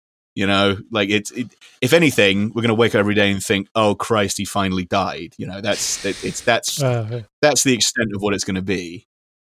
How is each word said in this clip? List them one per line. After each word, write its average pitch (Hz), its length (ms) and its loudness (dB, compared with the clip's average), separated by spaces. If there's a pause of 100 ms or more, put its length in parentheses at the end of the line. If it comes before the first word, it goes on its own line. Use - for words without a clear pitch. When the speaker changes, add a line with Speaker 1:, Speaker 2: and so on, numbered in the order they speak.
(360)
Speaker 1:
You 101 100 -2
know, 98 320 2 (140)
like, 104 180 0
it's, 104 220 -2
it, 120 160 -8 (320)
if 123 140 0
anything, 107 600 4
we're 113 100 -2
gonna 117 100 2
wake 113 220 4
up 110 40 4
every 104 160 2
day 101 160 4
and 98 100 -2
think, 98 340 -2
"Oh 104 200 4
Christ, 104 440 -2
he 104 40 -4
finally 95 400 -2
died." 87 540 -4
You 101 100 -10
know, 95 140 -12
that's, - 420 -4
it, 98 180 -4
it's, - 200 -8
that's, 117 420 0
Speaker 2:
Uh, 120 260 0
yeah. 117 120 -8 (200)
Speaker 1:
that's 147 220 4
the 131 100 4
extent 113 400 -2
of 98 80 -6
what 101 120 0
it's 95 100 -4
gonna 95 180 -4
be. 90 440 -6 (420)